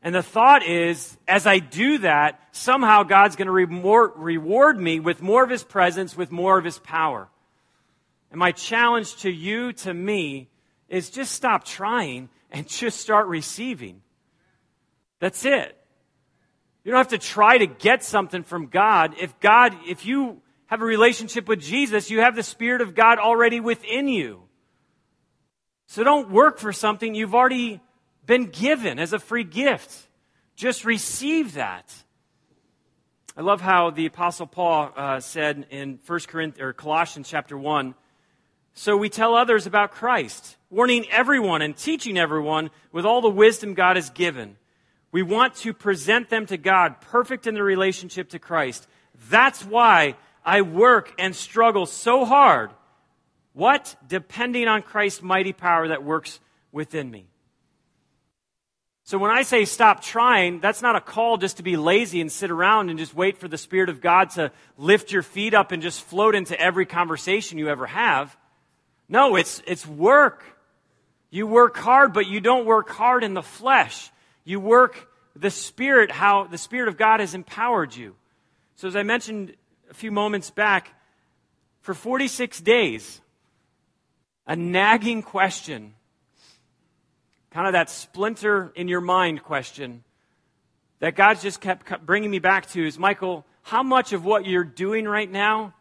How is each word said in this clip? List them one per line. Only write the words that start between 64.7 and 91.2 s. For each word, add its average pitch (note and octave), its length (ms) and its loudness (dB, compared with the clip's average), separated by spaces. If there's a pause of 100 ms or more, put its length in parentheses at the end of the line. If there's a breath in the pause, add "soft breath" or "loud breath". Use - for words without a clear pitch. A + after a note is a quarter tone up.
lift G3 340 0
your F#3 120 -2
feet G#3 300 -6
up G3 200 2
and E3 100 -8
just E3+ 200 -10
float G#3 320 0
into F3+ 240 -6
every F3+ 260 0
conversation F3 720 -6
you D3+ 100 -6
ever C3 180 -6
have. D3 500 -2 (720)
No, A#3+ 260 4
it's, - 320 -2
it's F3 180 -8
work. G#3 600 2 (840)
You G#3 180 -6
work A#3 280 6
hard, B3+ 380 4
but G3 140 0
you G3+ 120 -6
don't A#3 260 2
work A3 240 2
hard A#3+ 360 0
in G3 80 -6
the F#3 100 -6
flesh. A3+ 640 -2 (360)
You F#3+ 160 -8
work A#3 480 4 (260)
the F3+ 160 -4
Spirit, B3+ 580 2
how G3 360 2
the F3 120 -14
Spirit A#3+ 300 -6
of F#3 80 -4
God A3 240 2
has F3+ 140 -6
empowered F#3+ 600 -4
you. A2 220 -18 (600)
So - 120 -12
as F#3 80 -8
I G3+ 80 -2
mentioned A3 500 -6 (360)
a - 40 -20
few A3 180 -12
moments G#3 380 -4
back, G3+ 440 -2 (880)
for F#3+ 120 -10
forty-six B3+ 680 -6
days, F3 580 0 (1300)
a D#3 80 -6
nagging G#3 680 0
question D3 720 -6 (1600 soft breath)
kind F3+ 140 -4
of F#3 60 -2
that E3 160 0
splinter G3+ 840 -4
in F3+ 120 -8
your F3+ 120 -2
mind F3 440 0
question B2+ 600 -10 (960)
that E3 160 -4
God's G3 280 4